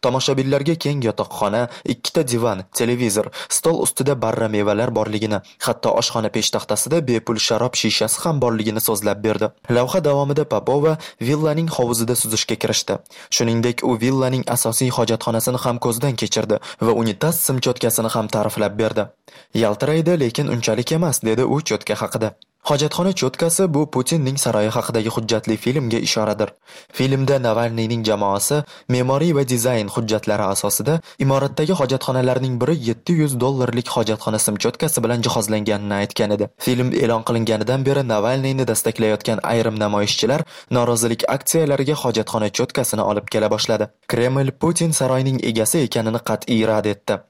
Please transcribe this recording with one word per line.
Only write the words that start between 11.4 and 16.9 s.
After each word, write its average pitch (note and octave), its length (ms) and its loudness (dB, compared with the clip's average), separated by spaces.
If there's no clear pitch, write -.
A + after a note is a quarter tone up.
hovuzida A#2+ 380 0
suzishga A2 400 -2
kirishdi. G#2+ 420 -2
Shuningdek, A#2 540 0
u B2+ 180 2
villaning C3 420 0
asosiy A#2 420 0
hojatxonasini A#2 680 0
ham A#2+ 200 0
ko'zdan A#2 360 0
kechirdi G#2+ 360 0
va A2+ 100 4